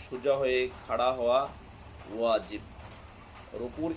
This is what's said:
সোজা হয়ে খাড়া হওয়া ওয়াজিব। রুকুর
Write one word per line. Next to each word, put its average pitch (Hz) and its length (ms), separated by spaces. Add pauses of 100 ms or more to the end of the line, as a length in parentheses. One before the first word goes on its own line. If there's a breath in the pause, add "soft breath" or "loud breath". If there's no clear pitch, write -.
সোজা 127 320
হয়ে 127 340 (160)
খাড়া 123 260
হওয়া 127 360 (680)
ওয়াজিব। 107 460 (920)
রুকুর 123 440